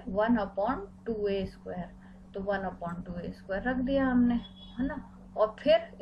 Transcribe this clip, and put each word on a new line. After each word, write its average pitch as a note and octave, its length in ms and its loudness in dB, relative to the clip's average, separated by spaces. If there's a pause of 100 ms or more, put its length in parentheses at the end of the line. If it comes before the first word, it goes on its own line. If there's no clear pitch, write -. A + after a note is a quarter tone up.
one A3 340 4
upon A3+ 480 -2 (180)
two A3 240 -2
A G3 200 0
square, - 420 -10 (440)
तो G3 120 -6
one F#3+ 240 -2
upon F3 340 -8
two F3 160 -8
A E3+ 140 -8
square G3 320 -6
रख B3+ 100 0
दिया C4+ 300 2
हमने, B3 280 6 (440)
है C4 80 2
ना, D4 180 -6 (320)
और G#3+ 220 4
फिर E4 320 4 (120)